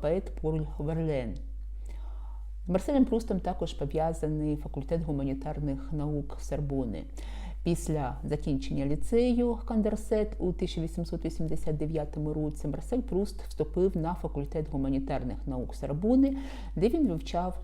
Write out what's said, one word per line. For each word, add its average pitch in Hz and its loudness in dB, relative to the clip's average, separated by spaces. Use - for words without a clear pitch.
поет 165 0
Поль 156 0
Верлен. 151 0
З - 0
Марселем 277 6
Прустом 220 2
також 180 -2
пов'язаний 151 0
факультет 156 -2
гуманітарних 139 -2
наук 147 -2
Сорбони. 135 -2
Після 151 0
закінчення 143 0
ліцею 233 4
Кондорсет 214 2
у 180 0
тисяча - -2
вісімсот 165 -2
вісімдесят 160 2
дев'ятому 151 -2
році 151 -2
Марсель 160 0
Пруст 196 0
вступив 180 0
на 165 0
факультет 151 -4
гуманітарних 135 0
наук 127 -4
Сорбони, 226 4
де 202 4
він 302 4
вивчав 180 -2